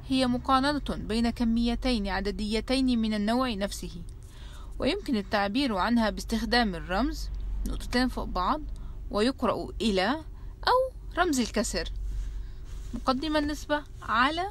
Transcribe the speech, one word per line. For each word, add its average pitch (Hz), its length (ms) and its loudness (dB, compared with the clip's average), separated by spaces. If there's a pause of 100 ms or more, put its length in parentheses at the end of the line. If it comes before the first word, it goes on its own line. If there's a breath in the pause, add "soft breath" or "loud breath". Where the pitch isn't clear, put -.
هي 262 200 4
مقارنة 262 600 2
بين 220 400 0
كميتين 233 760 2
عدديتين 214 920 2
من 214 120 2
النوع 226 400 2
نفسه، 185 480 -6 (800 loud breath)
ويمكن 311 360 0
التعبير 208 600 0
عنها 220 340 4
باستخدام 214 680 0
الرمز 190 540 -2 (380)
نقطتين - 400 0
فوق 233 160 -4
بعض 196 380 0 (500 loud breath)
ويقرأ 214 580 0 (120)
إلى، 196 280 4 (580 loud breath)
أو 508 260 4 (240)
رمز 320 220 4
الكسر 202 500 0 (1040 loud breath)
مقدم 269 440 0
النسبة 294 460 -2 (180)
على 302 500 2